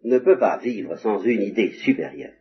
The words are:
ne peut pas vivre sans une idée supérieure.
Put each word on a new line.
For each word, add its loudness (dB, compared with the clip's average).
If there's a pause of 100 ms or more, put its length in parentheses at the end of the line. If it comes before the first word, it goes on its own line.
ne 4
peut 4
pas 2
vivre -6
sans -2
une 2
idée 0
supérieure. -4